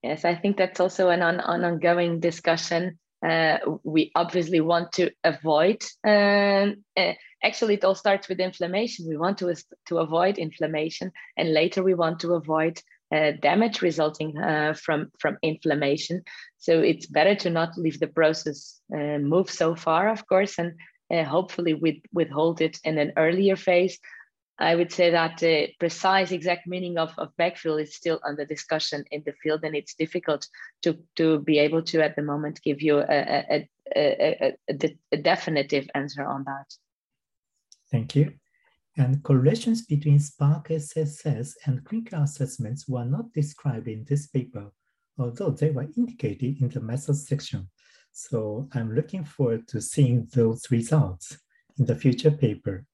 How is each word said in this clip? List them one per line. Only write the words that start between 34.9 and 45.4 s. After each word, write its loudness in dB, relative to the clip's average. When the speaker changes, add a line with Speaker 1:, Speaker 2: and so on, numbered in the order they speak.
Speaker 1:
a 0
definitive 0
answer -4
on -6
that. -10
Speaker 2:
Thank -2
you. 2
And 2
correlations 2
between 4
spark 0
S -4
S -4
S -4
and -4
clinical -6
assessments -6
were -4
not -6
described -4
in -10
this -2
paper, -6
although -4